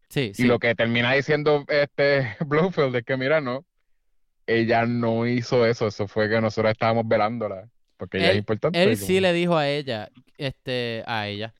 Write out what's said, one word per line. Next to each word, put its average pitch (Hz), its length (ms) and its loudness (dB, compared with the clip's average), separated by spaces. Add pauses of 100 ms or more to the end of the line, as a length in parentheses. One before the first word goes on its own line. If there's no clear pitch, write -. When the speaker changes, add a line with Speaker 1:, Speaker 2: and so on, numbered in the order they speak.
Speaker 1:
Sí, 131 200 -4
Speaker 2:
Y 98 40 -12
Speaker 1:
sí. 123 120 -2
Speaker 2:
lo 120 120 4
que 120 160 0
termina 120 400 0
diciendo, 147 540 0
este, 143 720 0
<laughs> 156 80 -4
Blofeld 151 480 2
es 117 80 -2
que, 135 140 -4
"Mira, 139 240 2
no, 131 240 -6 (840)
ella 113 400 2
no 117 400 0
hizo 120 400 2
eso, 117 200 0
eso 101 200 -4
fue 107 200 0
que 113 140 0
nosotros 110 300 0
estábamos 113 360 0
velándola, 110 600 -2 (280)
porque 95 200 -8
ella 165 100 2
es 185 40 4
Speaker 1:
Él, 202 80 2
Speaker 2:
importante", 170 440 -2
Speaker 1:
él - 100 4
Speaker 2:
y - 20 -2
Speaker 1:
sí 101 120 -6
Speaker 2:
como 185 140 2
Speaker 1:
le 180 120 2
dijo 170 240 2
a 143 120 0
ella, 135 400 -4 (280)
este, 123 680 -6
a 107 220 -4
ella, 104 320 -8